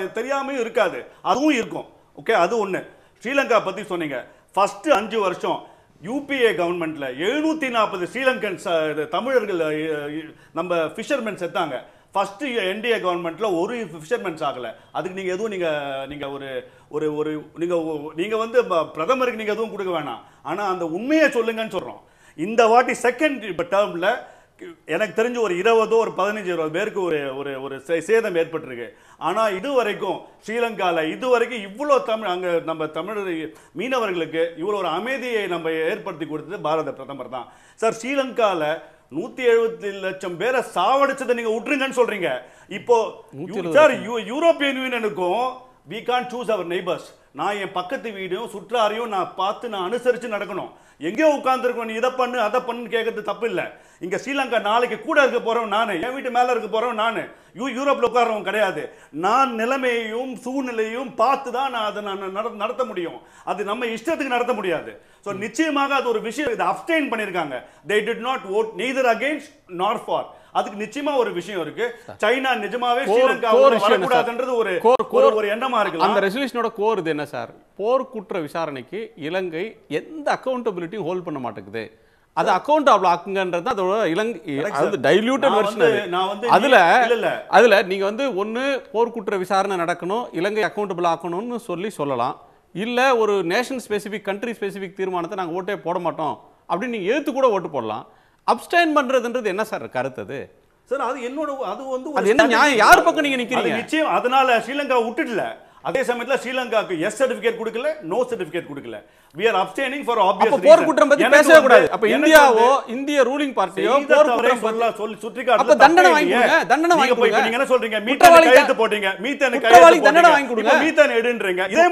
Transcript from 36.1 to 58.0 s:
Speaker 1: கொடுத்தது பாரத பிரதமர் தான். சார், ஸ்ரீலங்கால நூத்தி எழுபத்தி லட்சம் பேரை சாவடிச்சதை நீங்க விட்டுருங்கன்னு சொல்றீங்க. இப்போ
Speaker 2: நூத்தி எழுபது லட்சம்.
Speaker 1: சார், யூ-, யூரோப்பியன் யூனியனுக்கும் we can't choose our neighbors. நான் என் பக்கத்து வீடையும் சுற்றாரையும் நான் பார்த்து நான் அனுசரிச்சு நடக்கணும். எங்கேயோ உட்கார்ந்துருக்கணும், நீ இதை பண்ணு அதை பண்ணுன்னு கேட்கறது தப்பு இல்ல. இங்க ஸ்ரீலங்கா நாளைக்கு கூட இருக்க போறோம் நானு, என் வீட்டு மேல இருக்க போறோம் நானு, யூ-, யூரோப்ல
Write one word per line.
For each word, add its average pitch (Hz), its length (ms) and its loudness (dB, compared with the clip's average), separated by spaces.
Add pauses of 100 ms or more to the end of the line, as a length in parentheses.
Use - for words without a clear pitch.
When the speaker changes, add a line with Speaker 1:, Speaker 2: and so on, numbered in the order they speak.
Speaker 1:
கொடுத்தது 156 340 -8
பாரத 151 320 -2
பிரதமர் 127 380 -14
தான். 120 100 -12 (360)
சார், 220 180 0
ஸ்ரீலங்கால 226 720 -2 (440)
நூத்தி 247 340 -8
எழுபத்தி 226 380 0 (160)
லட்சம் 185 380 -8
பேரை 254 180 0 (160)
சாவடிச்சதை 262 640 0
நீங்க 226 160 -4
விட்டுருங்கன்னு 262 460 -2
சொல்றீங்க. 208 300 -2 (480)
இப்போ 233 180 2 (420)
Speaker 2:
நூத்தி 185 200 -10
எழுபது 175 80 -4
லட்சம். 208 140 4
Speaker 1:
சார், 285 140 6 (120)
யூ-, 226 260 -4
யூரோப்பியன் 285 520 0
யூனியனுக்கும் 214 600 -2 (480)
we 214 60 -10 (100)
can't 247 240 -2
choose 233 220 -6
our 180 180 -2
neighbors. 175 320 -4 (360)
நான் 202 220 -2
என் 190 140 -8
பக்கத்து 190 400 -6
வீடையும் 190 360 -8
சுற்றாரையும் 214 600 -2
நான் 180 240 -4
பார்த்து 208 340 -4
நான் 190 140 -6
அனுசரிச்சு 240 480 -2
நடக்கணும். 190 380 -8 (340)
எங்கேயோ 302 300 2
உட்கார்ந்துருக்கணும், 240 540 -2
நீ 220 100 -8
இதை 254 180 -2
பண்ணு 247 220 -2
அதை 208 260 0
பண்ணுன்னு 233 280 -8
கேட்கறது 220 360 -4
தப்பு 202 200 -6
இல்ல. 170 120 -4 (420)
இங்க 180 200 -6
ஸ்ரீலங்கா 254 340 -2 (100)
நாளைக்கு 233 280 0 (100)
கூட 311 180 -2
இருக்க 233 220 0
போறோம் 226 300 -2
நானு, 220 180 0 (100)
என் 254 100 -6
வீட்டு 254 220 -8
மேல 247 180 2
இருக்க 214 200 -4
போறோம் 220 260 -2
நானு, 214 220 -2 (360)
யூ-, 254 200 -6
யூரோப்ல 262 320 0